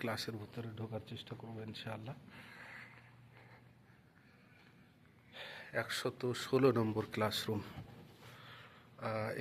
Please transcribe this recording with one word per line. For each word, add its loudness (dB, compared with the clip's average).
ক্লাসের 0
ভিতরে -6
ঢোকার -2
চেষ্টা -6
করবো -8
ইনশাআল্লাহ। -6
একশত 0
ষোলো 8
নম্বর 6
ক্লাসরুম। 4
আহ, -6